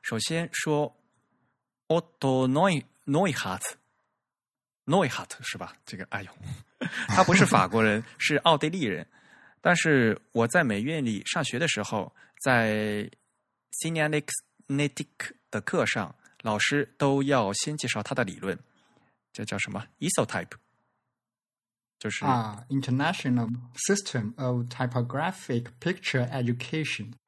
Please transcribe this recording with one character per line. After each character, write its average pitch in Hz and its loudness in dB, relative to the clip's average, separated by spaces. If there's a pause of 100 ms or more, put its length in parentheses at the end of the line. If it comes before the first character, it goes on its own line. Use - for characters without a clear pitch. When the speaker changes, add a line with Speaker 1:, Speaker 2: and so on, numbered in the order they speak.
Speaker 1:
首 - -4
先 165 -2
说 - 0 (920)
Otto 135 2
Neu-，Neuhardt，Neuhardt - -2
是 - -8
吧？ 90 -12 (100)
这 98 -14
个， 92 -12
哎 98 -8
呦， 90 -16 (760)
他 185 4
不 175 6
是 190 8
法 101 4
国 113 2
人， 107 4 (100)
<laughs> - -20
是 151 0
奥 160 4
地 156 0
利 175 -2
人。 90 -4 (540)
但 175 4
是 135 4 (160)
我 117 4
在 175 2
美 104 0
院 147 -2
里 107 -2
上 165 -2
学 123 -4
的 160 0
时 107 -2
候， - -4 (260)
在 107 2 (600)
Signalétique - -4 (180)
的 107 -4
课 147 0
上， 101 -4 (260)
老 107 -2
师 - 0
都 139 2
要 123 2
先 151 -4
介 123 -4
绍 107 -2
他 - -6
的 120 0
理 92 -8
论， 95 -4 (720)
这 - -10
叫 101 -6
什 101 -4
么？ 101 -8 (140)
Isotype， - -2 (1500)
就 110 -6
是 - -6
Speaker 2:
啊， 113 0
International 131 0 (260)
System 120 -2
of 123 -2
Typographic 123 -2 (120)
Picture 131 -2
Education。 123 -4 (140)